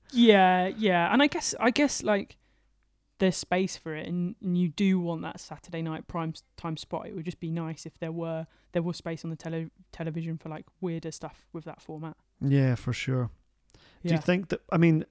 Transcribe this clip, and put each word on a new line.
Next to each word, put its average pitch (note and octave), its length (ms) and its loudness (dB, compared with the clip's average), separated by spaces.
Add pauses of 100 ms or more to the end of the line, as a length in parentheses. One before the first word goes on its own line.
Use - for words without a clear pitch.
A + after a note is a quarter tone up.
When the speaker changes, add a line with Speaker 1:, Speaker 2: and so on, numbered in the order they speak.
(120)
Speaker 1:
Yeah, F#3+ 560 8 (100)
yeah. F#3 360 2
And B3+ 80 6
I D4 60 6
guess, - 320 -2
I A#3+ 120 4
guess, - 320 0
like, G#3 320 -2 (840)
there's F#3+ 180 4
space F#3 400 -2
for D#3 180 -8
it, D#3 120 -8
and, F3 340 -4
and F3+ 160 0
you F3+ 120 2
do F#3+ 300 2
want E3+ 240 -4
that F3 180 -10
Saturday E3 400 -10
night D#3+ 260 -6
prime E3 280 -4
s-, - 80 -20 (140)
time D#3+ 200 -6
spot. - 300 -8
It - 80 -12
would D#3+ 100 -8
just F3 160 -8
be D#3+ 100 -6
nice D#3+ 340 -6
if - 140 -16
there E3 140 -8
were, E3 340 -6 (240)
there E3+ 100 0
was E3+ 160 -2
space E3 280 -8
on E3 40 -4
the D#3+ 60 -6
tele-, E3 340 -6 (220)
television D#3+ 460 -6
for, - 120 -12
like, D3+ 160 -12 (140)
weirder E3 320 -6
stuff - 400 -14
with E3 140 -12
that - 160 -14
format. D#3 340 -12 (240)
Speaker 2:
Yeah, C3+ 360 4
for A#2+ 180 -4
sure. B2+ 360 -2 (440)
Do - 60 -20 (300)
you - 60 2
Speaker 1:
Yeah. D#3 60 0
Speaker 2:
think F3+ 280 0
that, - 120 -4 (100)
I - 60 2
mean, D#3+ 340 6